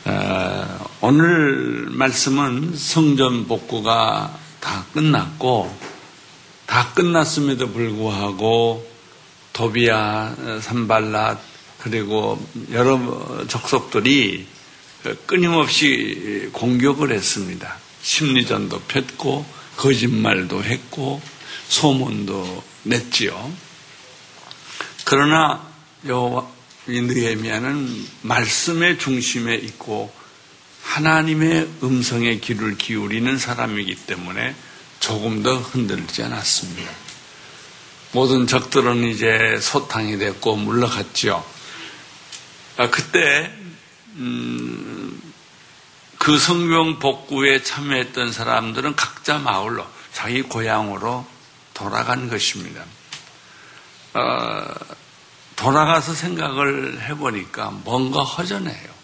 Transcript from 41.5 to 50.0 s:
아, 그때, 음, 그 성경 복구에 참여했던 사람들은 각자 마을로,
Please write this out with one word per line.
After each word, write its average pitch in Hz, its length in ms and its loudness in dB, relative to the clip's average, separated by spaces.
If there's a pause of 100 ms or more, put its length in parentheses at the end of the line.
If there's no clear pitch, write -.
아, 120 120 2
그때, 156 600 2 (640)
음, 120 1040 -8 (1000)
그 151 180 4
성경 165 600 2
복구에 135 640 2
참여했던 127 680 -2
사람들은 117 640 -2
각자 - 440 -2
마을로, 107 460 -2 (280)